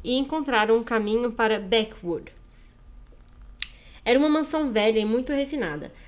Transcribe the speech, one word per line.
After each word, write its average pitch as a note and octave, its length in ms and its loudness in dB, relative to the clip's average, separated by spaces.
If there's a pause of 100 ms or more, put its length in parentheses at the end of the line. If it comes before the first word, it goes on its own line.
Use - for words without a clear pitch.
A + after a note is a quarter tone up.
e B3 120 -2
encontraram C4 600 0
um A#3 80 -2
caminho A3+ 480 -2
para A3 260 0
Beckwood. G3 760 -4 (1700)
Era B3 160 4
uma D4+ 120 6
mansão D4+ 420 0
velha G#3+ 260 4
e G#3+ 60 2
muito A#3+ 260 0
refinada, C#4 640 -4 (160)